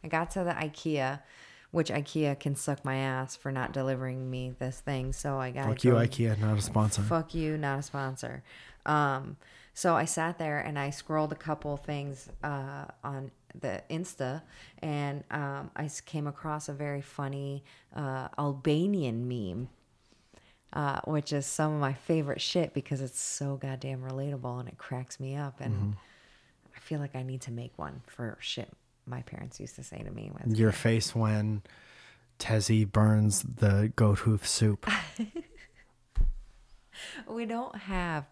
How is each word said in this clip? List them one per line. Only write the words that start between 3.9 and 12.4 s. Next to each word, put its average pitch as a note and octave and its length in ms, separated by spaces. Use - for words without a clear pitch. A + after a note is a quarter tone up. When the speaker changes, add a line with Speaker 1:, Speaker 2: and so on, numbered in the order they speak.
Speaker 1:
me B2+ 300
this B2+ 200
thing. C3 320
So C3+ 280
I B2+ 100
gotta C3+ 200
Speaker 2:
Fuck - 160
you, B2 80
Speaker 1:
go A#2 40
Speaker 2:
ikea, A#2 420
not G#2+ 160
a G#2 60
sponsor. G#2+ 400
Speaker 1:
Fuck D#3+ 320
you, D#3 240
not C#3 220
a - 20
sponsor. C3+ 640
Um, C#3+ 520
so E3+ 220
I D3 100
sat E3 320
there D3+ 220
and D3 180
I C#3+ 140
scrolled D3+ 400
a D3+ 40
couple D3 420
things, C#3+ 520